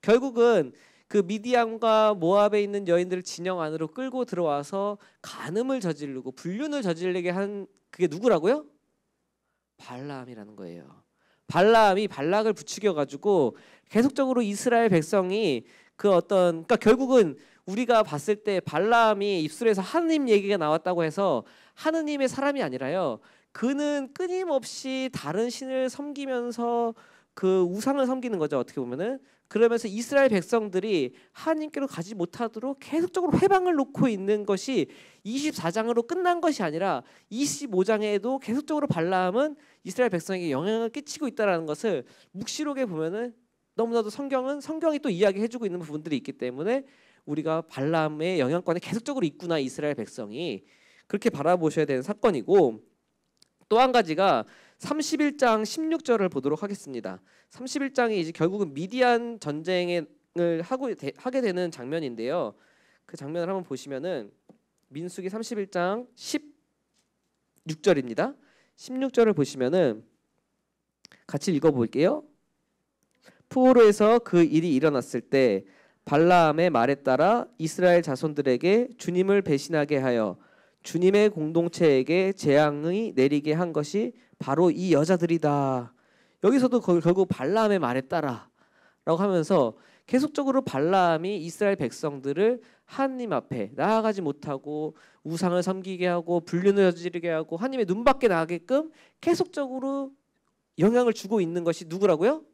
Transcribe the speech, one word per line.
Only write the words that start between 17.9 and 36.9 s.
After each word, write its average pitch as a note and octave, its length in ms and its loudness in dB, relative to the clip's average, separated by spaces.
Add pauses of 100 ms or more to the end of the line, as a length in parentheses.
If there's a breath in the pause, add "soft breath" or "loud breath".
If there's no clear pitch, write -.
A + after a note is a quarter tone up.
봤을 D3+ 340 -2
때 G3+ 240 -2
발라함이 G3+ 840 0
입술에서 G3 380 0
하느님 D#4 460 0
얘기가 G3+ 280 2
나왔다고 E3 480 0
해서 D#3 400 -2 (300 soft breath)
하느님의 D4+ 540 -2
사람이 C#4 340 -2
아니라요. C3+ 580 -4 (320 soft breath)
그는 C#4 600 -4
끊임없이 C#4 1000 -6
다른 G3 360 -4
신을 C4 400 -4
섬기면서 A#3+ 1040 -4 (400 soft breath)
그 F#3 280 2
우상을 A3+ 440 0
섬기는 B3 320 -4
거죠, D3 200 -2
어떻게 B2 220 -6
보면은. D3+ 380 -6 (300 soft breath)
그러면서 A3+ 400 2
이스라엘 B3 400 2
백성들이 F#3+ 840 -2 (180 soft breath)
하나님께로 D#4 540 -4
가지 G#3 280 -10
못하도록 A3+ 640 -6
계속적으로 E4+ 580 0
회방을 F#4 360 2
놓고 C4+ 340 0
있는 G3+ 360 -2
것이 G3 440 -2 (360 loud breath)
이십사 B3 460 -4
장으로 A3 320 0
끝난 F4 400 0
것이 D#4 200 0
아니라 E3 400 -2 (280 soft breath)